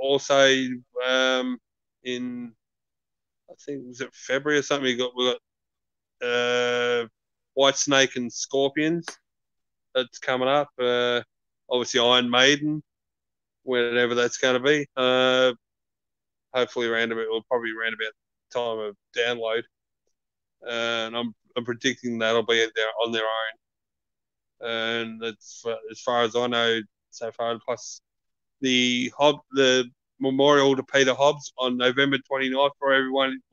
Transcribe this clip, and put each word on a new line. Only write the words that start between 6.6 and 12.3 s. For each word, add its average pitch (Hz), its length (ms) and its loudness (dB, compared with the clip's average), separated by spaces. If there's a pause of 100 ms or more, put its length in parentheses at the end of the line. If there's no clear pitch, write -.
Whitesnake 135 580 4
and 120 160 -6
Scorpions 151 760 -2 (840)
that's 127 260 -4
coming 127 280 -2
up. 143 220 2 (120)
Uh, 123 400 0 (480)
obviously 123 300 0
Iron 123 300 4
Maiden, 147 520 4 (840)